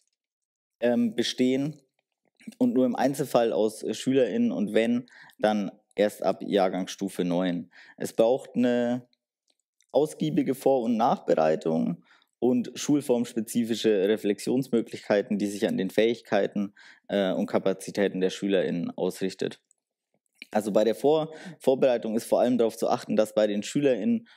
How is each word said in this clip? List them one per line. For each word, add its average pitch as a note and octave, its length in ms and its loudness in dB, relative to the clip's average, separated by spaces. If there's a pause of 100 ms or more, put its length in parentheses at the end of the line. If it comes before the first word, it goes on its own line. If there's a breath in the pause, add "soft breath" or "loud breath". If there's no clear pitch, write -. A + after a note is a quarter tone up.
(800)
ähm, A#2+ 360 0
bestehen C3 640 -2 (760)
und B2 160 2
nur B2+ 120 4
im A#2+ 80 0
Einzelfall C3 580 0
aus, G#2+ 300 0
äh, - 100 -4
SchülerInnen A#2 600 0
und F#2 200 -4
wenn, A#2 380 0 (280 loud breath)
dann G#2+ 340 0 (240)
erst G#2 260 0
ab - 200 -2
Jahrgangsstufe F#2+ 840 -2
neun. F2 460 -2 (260 loud breath)
Es - 160 -8
braucht A#2+ 420 2
eine B2 540 -2 (840)
ausgiebige D3 640 0
Vor- C3+ 280 2
und A#2 140 0
Nachbereitung - 1080 0 (340 soft breath)
und B2 360 0
schulformspezifische A#2 1300 0
Reflexionsmöglichkeiten, G#2+ 1300 0
die G2 100 -2
sich G2+ 220 -2
an D#2+ 80 -2
den F#2 140 -2
Fähigkeiten, G#2+ 840 0 (360 loud breath)
äh, F#2+ 240 0
und G#2 120 -2
Kapazitäten F#2+ 760 -2
der F#2 80 2
SchülerInnen F2 600 -2
ausrichtet. - 680 -6 (920)
Also G#2 200 -2
bei G#2+ 120 4
der A2 100 2
Vor-, D3+ 400 0 (240 loud breath)
Vorbereitung A#2+ 580 2
ist A#2 80 -4
vor F#2 160 2
allem B2 160 2
darauf A2+ 220 0
zu - 100 -2
achten, - 260 -2
dass G#2+ 200 2
bei G#2+ 120 4
den G#2 160 -2
SchülerInnen A#2 640 0 (100)